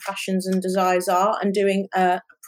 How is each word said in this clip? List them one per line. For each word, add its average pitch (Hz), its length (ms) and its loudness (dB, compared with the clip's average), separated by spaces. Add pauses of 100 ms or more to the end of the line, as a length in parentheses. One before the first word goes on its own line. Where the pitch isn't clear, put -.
passions 190 400 -4
and 190 160 0
desires 185 440 0
are 196 360 2
and 196 100 0
doing 196 420 0
a 185 280 2 (260)